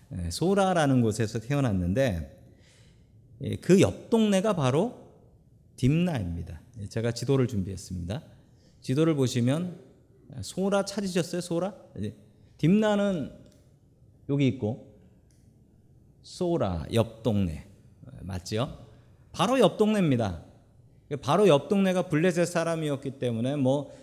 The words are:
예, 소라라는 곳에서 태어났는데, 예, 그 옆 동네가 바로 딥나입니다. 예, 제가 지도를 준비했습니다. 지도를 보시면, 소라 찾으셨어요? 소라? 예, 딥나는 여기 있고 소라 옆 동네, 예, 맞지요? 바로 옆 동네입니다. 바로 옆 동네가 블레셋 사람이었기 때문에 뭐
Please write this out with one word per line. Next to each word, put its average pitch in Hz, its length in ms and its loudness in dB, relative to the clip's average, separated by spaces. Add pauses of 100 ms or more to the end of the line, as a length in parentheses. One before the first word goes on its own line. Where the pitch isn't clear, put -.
(180)
예, 87 140 -4
소라라는 170 720 2
곳에서 113 380 0
태어났는데, 110 1000 -2 (1080)
예, 107 120 -6
그 185 240 4
옆 101 300 2
동네가 214 440 2
바로 160 420 0 (800)
딥나입니다. 104 840 -2 (180)
예, 101 80 -10
제가 117 240 -4
지도를 123 360 0
준비했습니다. 92 760 -6 (580)
지도를 156 340 2
보시면, 135 640 0 (600)
소라 196 440 -2
찾으셨어요? 180 560 -4
소라? 170 320 -4 (280)
예, 104 140 -8 (420)
딥나는 202 720 2 (1000)
여기 139 180 2
있고 - 480 -4 (1300)
소라 123 720 -2
옆 113 300 0
동네, 95 420 0 (420)
예, - 140 -20
맞지요? 95 560 -6 (540)
바로 233 280 0
옆 208 180 4
동네입니다. 143 680 2 (760)
바로 185 260 4
옆 143 200 6
동네가 185 360 2
블레셋 170 440 2
사람이었기 160 720 -4
때문에 123 380 -2
뭐 139 340 0 (120)